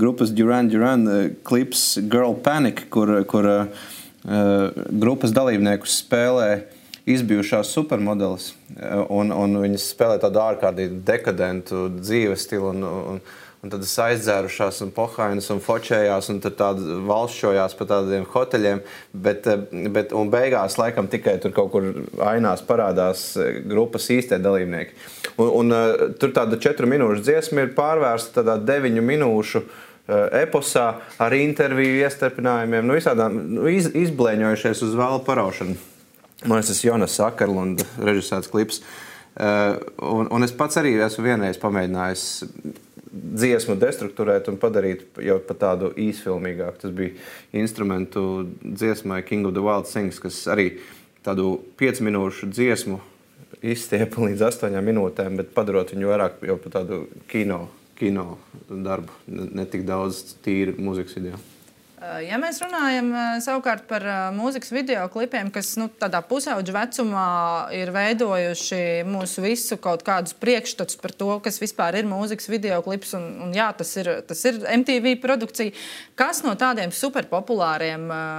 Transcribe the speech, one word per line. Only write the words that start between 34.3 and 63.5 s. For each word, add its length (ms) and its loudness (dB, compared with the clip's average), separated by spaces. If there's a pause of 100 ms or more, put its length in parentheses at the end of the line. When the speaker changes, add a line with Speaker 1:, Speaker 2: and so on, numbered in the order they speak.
Speaker 1:
uz 80 0
vēlu 320 0
paraušanu. 500 0 (720)
Man 140 4
liekas, 80 0
tas 160 -2
Jonas 360 2
Akerlunda 680 0 (120)
režisēts 540 0
klips. 300 0 (520)
Eh, 440 2 (200)
un, 320 0
un 140 2
es 80 0
pats 260 0
arī 140 4 (100)
esmu 240 0
vienreiz 320 0
pamēģinājis 680 -2 (920)
dziesmu 640 0
destruktūrēt 720 0
un 60 -6
padarīt 480 0 (120)
jau 220 0
pa 160 -8
tādu 400 0
īsfilmīgāku. 840 -4
Tas 100 -8
bija 240 -4 (380)
instrumentu 920 -2 (160)
dziesmai 640 -2
King 220 0
of 80 -2
the 80 0
Wild 240 0
Things, 320 -4
kas 260 -10
arī 320 2 (460)
tādu 320 0 (220)
piecu 260 0
minūšu 480 -2
dziesmu 480 0 (640)
izstiepa 640 -2
līdz 240 0
astoņām 400 -2
minūtēm, 480 -2
bet 160 -8
padarot 400 0
viņu 160 0
vairāk 320 0
jau 160 -2
pa 100 -16
tādu 360 -6 (260)
kino, 380 -4 (260)
kino 400 -2 (320)
darbu, 440 -6 (200)
ne, 240 -8
ne 100 -4
tik 220 -6
daudz 560 -4
tīri 320 0
mūzikas 400 -6
video. 240 -10 (540)
Speaker 2:
Ā, 280 -12
ja 160 -8
mēs 240 -4
runājam, 540 -2
ā, 60 -4 (200)
savukārt 460 -2